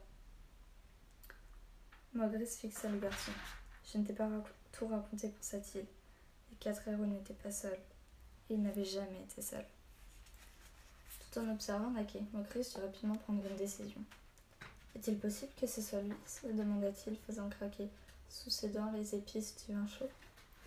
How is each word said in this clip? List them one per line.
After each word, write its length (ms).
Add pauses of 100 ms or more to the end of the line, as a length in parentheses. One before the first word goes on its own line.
(2250)
Maugris 320
fixa 420
le 120
garçon. 320 (520)
Je 140
ne 80
t'ai 80
pas 160
rac-, 240 (180)
tout 160
raconté, 420
pensa-t-il. 520 (680)
Les 80
quatre 280
héros 180
n'étaient 280
pas 180
seuls. 280 (720)
Et 40
ils 80
n'avaient 240
jamais 380
été 180
seuls. 240 (1500)
Tout 220
en 100
observant 400
Naquet, 400
Maugris 420
dut 80
rapidement 360
prendre 280
une 120
décision. 440 (920)
Est-il 240
possible 400
que 80
ce 140
soit 200
lui ? 120 (120)
se 220
demanda-t-il, 720 (100)
faisant 220
craquer 400 (400)
sous 200
ses 200
dents 240
les 200
épices 520
du 80
vin 120
chaud. 240 (580)